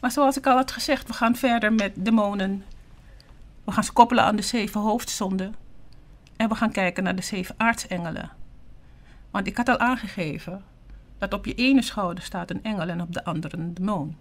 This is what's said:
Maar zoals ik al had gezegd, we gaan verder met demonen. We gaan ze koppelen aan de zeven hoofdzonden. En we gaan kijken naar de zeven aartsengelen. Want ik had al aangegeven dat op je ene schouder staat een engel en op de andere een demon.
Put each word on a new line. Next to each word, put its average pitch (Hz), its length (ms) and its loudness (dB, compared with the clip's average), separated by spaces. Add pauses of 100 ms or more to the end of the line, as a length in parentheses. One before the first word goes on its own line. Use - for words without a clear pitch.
Maar 247 100 2
zoals 277 260 4
ik 269 100 -2
al 254 100 8
had 262 140 2
gezegd, - 360 -2
we 233 60 -8
gaan 233 240 2
verder 233 360 2
met 202 220 2
demonen. 196 680 2 (1000)
We 202 80 -4
gaan 220 120 2
ze - 80 -6
koppelen 247 320 8
aan 214 120 4
de 208 60 -2
zeven 214 380 -2
hoofdzonden. 208 760 -2 (840)
En 226 120 0
we 214 60 0
gaan 220 180 0
kijken 185 300 0
naar 185 140 0
de 185 60 -4
zeven 185 360 -6
aartsengelen. 190 720 -2 (1000)
Want 202 160 -2
ik 190 100 -6
had 240 120 0
al 247 100 4
aangegeven 196 880 -2 (540)
dat 196 160 -4
op 202 100 -6
je - 100 -4
ene 254 280 6
schouder 180 420 -4
staat 180 260 -6
een 190 120 -6
engel 202 260 -4
en 175 120 -4
op 175 120 -6
de - 120 -6
andere 160 320 -4
een 170 180 -6
demon. 180 460 -4